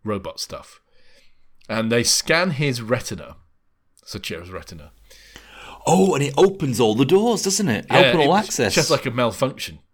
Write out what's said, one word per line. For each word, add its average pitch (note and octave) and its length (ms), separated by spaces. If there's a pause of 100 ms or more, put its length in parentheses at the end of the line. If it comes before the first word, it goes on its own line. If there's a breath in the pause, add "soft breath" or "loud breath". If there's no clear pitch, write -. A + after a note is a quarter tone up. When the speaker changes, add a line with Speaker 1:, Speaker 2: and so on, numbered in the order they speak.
Speaker 1:
robot F#2+ 360
stuff. - 420 (880)
And A2 220
they A#2+ 120
scan E3+ 480
his C3+ 300
retina, G#2+ 560 (680)
Soichiro's F2+ 460
retina. E2 400 (960 loud breath)
Speaker 2:
Oh, F#3 280
and C#3 80
it C#3 140
opens D#3 420
all A2 160
the C#3 100
doors, G3+ 380
doesn't G3 260
it? G#2 200
Speaker 1:
Yeah, - 100
Speaker 2:
Open B2+ 220
all D3 40
Speaker 1:
it C#3+ 40
was G3+ 160
Speaker 2:
access. G#2 300
Speaker 1:
just D#3+ 160
like - 140
a B2+ 60
malfunction. A#2 680 (140)